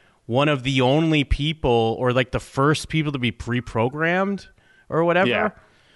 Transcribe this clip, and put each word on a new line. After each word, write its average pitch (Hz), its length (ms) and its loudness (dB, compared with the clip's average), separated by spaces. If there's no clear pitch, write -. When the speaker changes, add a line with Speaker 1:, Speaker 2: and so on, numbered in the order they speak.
Speaker 1:
one 135 240 0
of 139 140 -2
the 131 180 0
only 151 420 2
people, 123 760 0
or, 123 120 0
like, 123 200 0
the 123 80 -2
first 143 500 0
people 151 240 -2
to 135 60 -4
be 120 120 -2
pre-programmed 151 1160 -2
or 160 160 0
whatever. 175 240 2
Speaker 2:
Yeah. 208 200 0